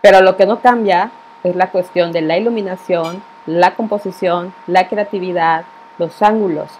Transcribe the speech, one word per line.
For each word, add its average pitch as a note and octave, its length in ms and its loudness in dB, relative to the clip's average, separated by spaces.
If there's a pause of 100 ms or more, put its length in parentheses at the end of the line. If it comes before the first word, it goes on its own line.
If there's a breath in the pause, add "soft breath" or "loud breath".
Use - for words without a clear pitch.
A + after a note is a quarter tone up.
Pero F#3+ 200 6
lo F#3 160 4
que F#3+ 100 4
no A3+ 120 -2
cambia A3 540 0 (320)
es F3+ 100 -2
la F3+ 160 -2
cuestión F3 400 -2
de E3 120 -2
la D#3+ 140 0
iluminación, F#3 880 -4 (240)
la F3 300 0
composición, F#3+ 760 -4 (140)
la F#3 220 0
creatividad, F3+ 760 -2 (320)
los E3 260 -6
ángulos. G#3 580 0